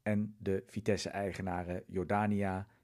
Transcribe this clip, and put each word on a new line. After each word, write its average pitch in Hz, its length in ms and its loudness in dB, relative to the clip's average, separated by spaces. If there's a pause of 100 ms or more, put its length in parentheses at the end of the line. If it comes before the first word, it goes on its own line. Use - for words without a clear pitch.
en 107 360 0
de 95 280 0
Vitesse-eigenaren 92 1200 -2
Jordania, 98 800 0 (180)